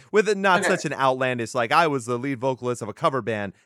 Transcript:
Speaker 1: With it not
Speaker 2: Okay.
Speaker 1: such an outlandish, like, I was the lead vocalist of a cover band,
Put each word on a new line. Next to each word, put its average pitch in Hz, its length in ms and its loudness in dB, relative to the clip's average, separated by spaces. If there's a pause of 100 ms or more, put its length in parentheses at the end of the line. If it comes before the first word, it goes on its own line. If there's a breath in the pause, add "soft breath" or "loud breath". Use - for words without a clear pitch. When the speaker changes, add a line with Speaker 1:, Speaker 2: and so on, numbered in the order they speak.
(120)
Speaker 1:
With 196 160 2
it 208 100 0
not 190 240 4
Speaker 2:
Okay. - 80 0
Speaker 1:
such 185 160 0
an 143 80 -4
outlandish, 127 600 0
like, 117 160 0
I 165 160 6
was 135 200 -2
the 120 120 -2
lead 135 220 -6
vocalist 123 400 -2
of 107 80 -8
a 104 40 -10
cover 139 280 -2
band, 104 320 -6 (120 soft breath)